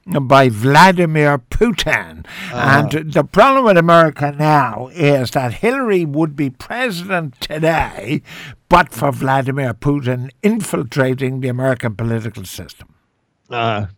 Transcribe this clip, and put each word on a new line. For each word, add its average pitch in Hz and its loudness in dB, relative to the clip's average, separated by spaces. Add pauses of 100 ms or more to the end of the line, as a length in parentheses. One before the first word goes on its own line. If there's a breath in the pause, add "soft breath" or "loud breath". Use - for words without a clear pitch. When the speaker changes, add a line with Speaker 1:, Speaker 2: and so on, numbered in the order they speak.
Speaker 1:
by 139 4
Vladimir 151 4
Putin. 110 -2 (280 loud breath)
Speaker 2:
Uh-huh. 135 2
Speaker 1:
And 156 -6
the 151 2
problem 262 4
with 196 6
America 165 4
now 131 0
is 143 2
that 123 -4
Hillary 214 -2
would 147 -2
be 139 -4
president 185 -8
today 151 -2 (480 loud breath)
but 175 4
for 143 -2
Vladimir 135 -2
Putin 127 -4 (100)
infiltrating 135 -2
the 131 -4
American 123 -2
political 113 -6
system. - -18 (640)
Speaker 2:
Uh, 113 -2 (120)